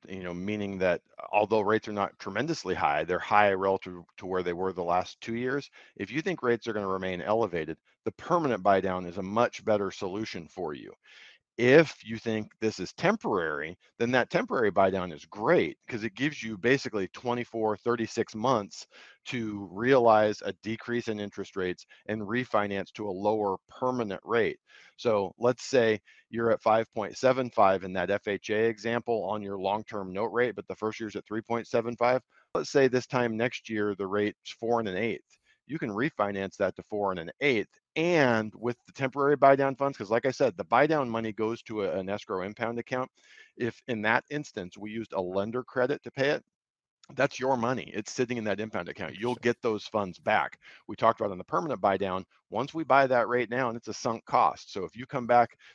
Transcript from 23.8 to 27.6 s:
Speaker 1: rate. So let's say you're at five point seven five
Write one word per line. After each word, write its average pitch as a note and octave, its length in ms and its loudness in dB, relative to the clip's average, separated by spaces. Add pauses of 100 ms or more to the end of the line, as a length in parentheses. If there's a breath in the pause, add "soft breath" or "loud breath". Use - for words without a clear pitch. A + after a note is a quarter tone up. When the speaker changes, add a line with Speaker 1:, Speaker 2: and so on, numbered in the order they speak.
Speaker 1:
rate. G2+ 340 0 (380 loud breath)
So G2+ 420 0
let's A#2+ 240 0
say A2+ 380 4 (280 soft breath)
you're A#2 220 0
at G#2+ 100 2
five A2+ 320 2
point G#2 240 -6
seven B2+ 340 2
five F#2+ 340 4